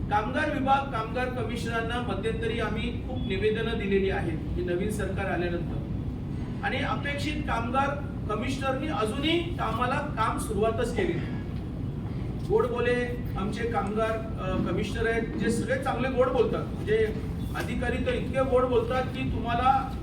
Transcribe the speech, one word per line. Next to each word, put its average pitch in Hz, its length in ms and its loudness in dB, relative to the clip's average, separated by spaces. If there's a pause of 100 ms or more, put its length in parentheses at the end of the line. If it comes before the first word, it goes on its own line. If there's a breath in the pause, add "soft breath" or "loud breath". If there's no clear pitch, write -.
कामगार 285 560 0
विभाग, 269 320 2
कामगार 247 340 -2
कमिशनरांना 233 760 -2
मध्यंतरी 226 580 0
आम्ही 214 480 -2
खूप - 200 -2
निवेदनं 214 520 0
दिलेली 196 300 2
आहेत, 165 280 0
हे - 260 -2
नवीन 175 280 0
सरकार 190 340 -2
आल्यानंतर, 175 760 -2 (640)
आणि 262 120 0
अपेक्षित 285 640 -2
कामगार 254 600 0 (260)
कमिशनरनी 269 580 -2
अजूनही 302 520 0
कामाला 247 560 0
काम 220 420 0
सुरुवातच 226 580 0
केली 170 180 2
नाही. - 300 -2 (1040)
गोड 440 160 6
बोले 240 580 0 (140)
आमचे 214 340 -2
कामगार, 220 400 2 (300)
अ, 185 300 0
कमिशनर 220 380 2
आहेत, 226 140 2
जे - 280 0
सगळे 262 320 2
चांगले 262 240 0
गोड 254 200 4
बोलतात, 202 380 2
म्हणजे 214 480 2 (420)
अधिकारी 247 500 -2
तर 254 80 2
इतके 262 280 0
गोड 254 220 4
बोलतात 254 400 2
की 254 280 -2
तुम्हाला 254 720 2